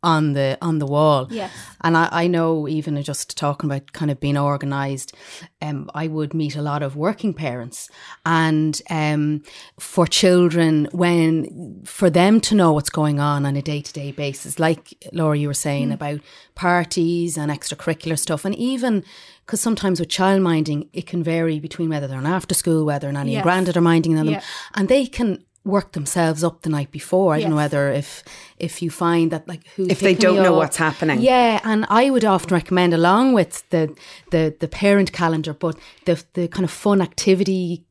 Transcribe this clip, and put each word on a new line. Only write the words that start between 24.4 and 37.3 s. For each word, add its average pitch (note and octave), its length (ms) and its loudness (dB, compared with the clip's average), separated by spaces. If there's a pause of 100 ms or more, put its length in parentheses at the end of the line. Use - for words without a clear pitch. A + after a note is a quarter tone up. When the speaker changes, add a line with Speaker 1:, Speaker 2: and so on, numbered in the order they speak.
Speaker 1:
and G3 140 -2
they C4 180 4
can A#3 320 -2 (260)
work G3+ 280 -2
themselves D#3+ 500 -2
up E3+ 200 -4
the E3 80 -4
night D3 200 -2
before. F3+ 440 0
I D#3 60 0
don't D#3+ 100 -2
know D#3 60 2
Speaker 2:
Yes. D3+ 140 2
Speaker 1:
whether C#3+ 220 0
if, - 300 -6 (360)
if - 240 -8
you E3+ 80 -4
find E3+ 400 2
that, D#3+ 160 -8
like, E3+ 160 -14 (140)
who's F#3 120 -2
Speaker 3:
If F#3+ 120 0
they G3 140 4
Speaker 1:
picking F#3 140 -2
Speaker 3:
don't G3+ 80 4
Speaker 1:
you G3 60 4
Speaker 3:
know F#3 120 6
Speaker 1:
up. D#3+ 40 4
Speaker 3:
what's D#3 200 0
happening. D#3 420 0
Speaker 1:
Yeah, A#3+ 440 4
and A3 260 0
I A#3+ 200 4
would B3 140 2
often F#3+ 300 2
recommend, F3 400 2
along G3+ 400 4
with F#3 360 0
the, D#3 240 0 (360)
the, D#3+ 280 2
the D#3+ 100 -4
parent G3+ 440 2
calendar, D#3+ 400 0
but D#3+ 240 -4 (300)
the, E3+ 160 0 (120)
the F3 140 -2
kind F#3 160 -2
of E3 60 -2
fun G3+ 320 2
activity F#3 880 0